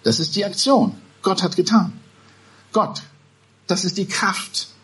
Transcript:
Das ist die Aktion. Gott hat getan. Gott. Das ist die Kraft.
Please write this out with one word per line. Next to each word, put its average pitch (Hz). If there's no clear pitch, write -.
Das 165
ist 160
die 202
Aktion. 208
Gott -
hat -
getan. 185
Gott. -
Das 185
ist 180
die 190
Kraft. -